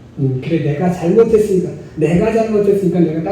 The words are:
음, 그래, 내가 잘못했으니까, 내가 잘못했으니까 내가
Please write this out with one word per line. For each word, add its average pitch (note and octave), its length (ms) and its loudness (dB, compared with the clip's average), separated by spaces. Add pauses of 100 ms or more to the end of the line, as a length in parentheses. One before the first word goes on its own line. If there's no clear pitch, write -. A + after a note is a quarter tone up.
(180)
음, C3 240 -2
그래, D#3+ 200 -2
내가 F3 300 -2
잘못했으니까, G3 800 2 (260)
내가 F3 360 2
잘못했으니까 G3 680 0
내가 D#3 320 0